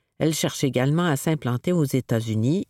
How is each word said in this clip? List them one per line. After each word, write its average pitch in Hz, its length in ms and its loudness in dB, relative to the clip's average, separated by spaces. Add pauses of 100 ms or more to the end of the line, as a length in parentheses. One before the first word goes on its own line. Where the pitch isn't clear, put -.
(180)
Elle 156 160 0
cherche - 300 -2
également 139 400 2
à 156 120 0
s'implanter 147 560 -2
aux 170 120 2
États-Unis 117 840 0